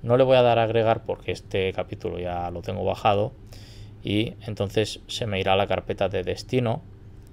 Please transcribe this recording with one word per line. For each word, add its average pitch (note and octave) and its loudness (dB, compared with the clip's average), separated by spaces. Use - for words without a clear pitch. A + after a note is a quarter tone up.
No A#2 4
le C3 8
voy C3 6
a B2+ 8
dar A#2 6
a A2+ 4
agregar A2 2
porque F#2+ -4
este F#2+ -2
capítulo F#2 -6
ya F2 -4
lo F2 -8
tengo F#2+ -6
bajado G2+ 2
y G#2+ 0
entonces G#2 -2
se - -6
me G2+ -2
irá F#2+ 2
a - 6
la G2 4
carpeta F#2+ 0
de F#2+ -2
destino A#2+ -2